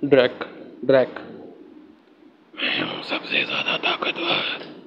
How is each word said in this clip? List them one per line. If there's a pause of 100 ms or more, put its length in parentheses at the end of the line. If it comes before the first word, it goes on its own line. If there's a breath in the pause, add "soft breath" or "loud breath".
ड्रैक, (420)
ड्रैक। (1400)
मैं
हूँ
सबसे
ज़्यादा
ताकतवर (200)